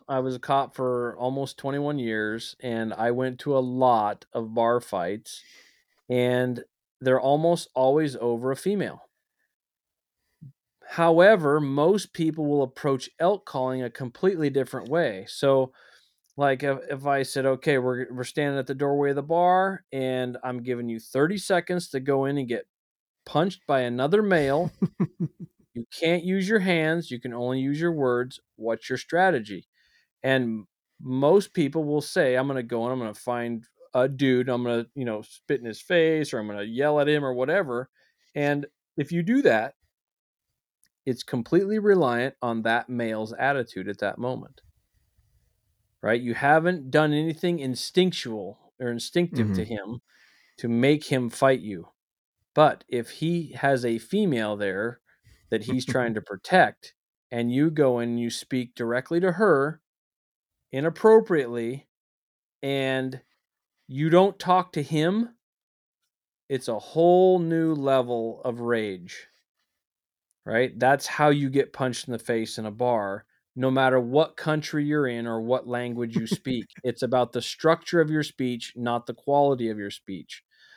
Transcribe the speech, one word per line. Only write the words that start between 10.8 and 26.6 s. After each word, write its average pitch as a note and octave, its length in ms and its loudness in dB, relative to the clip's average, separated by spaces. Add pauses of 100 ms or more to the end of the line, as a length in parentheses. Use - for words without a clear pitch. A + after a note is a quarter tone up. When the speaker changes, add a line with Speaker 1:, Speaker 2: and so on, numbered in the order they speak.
Speaker 1:
However, E3 760 6
most D3+ 540 2
people D#3+ 320 -2
will C#3+ 180 2
approach C3 460 -2 (100)
elk F#3+ 260 2
calling C3 380 -4
a B2 60 -4
completely D3+ 600 -2
different C3 400 -2
way. B2+ 380 -2
So, C3+ 460 2 (640)
like, C#3 260 0
if, C3+ 160 0 (100)
if C#3 160 -8
I C#3 180 0
said, C3 220 -4
"Okay, C3+ 340 2
we're, B2+ 340 -2
we're B2+ 100 -8
standing C#3+ 360 -2
at C3+ 80 -6
the C#3 80 -4
doorway C#3+ 360 0
of C#3 60 -2
the C#3 60 -6
bar, F3+ 680 2
and B2+ 520 -4
I'm B2 200 -8
giving A#2+ 260 -4
you A2+ 100 -6
thirty D3+ 380 0
seconds F3+ 520 -2
to C#3 100 -4
go C3+ 260 0
in C#3 120 -2
and C3+ 100 -4
get A#2 200 -6 (580)
punched F3+ 420 0
by C3+ 140 2
another C3 420 2
male. D#3+ 480 2 (100)
Speaker 2:
<laughs> - 0 - (920)
Speaker 1:
You A#2 100 -8 (140)
can't E3 240 2
use F#3 260 0
your A3 100 0
hands. E3 520 0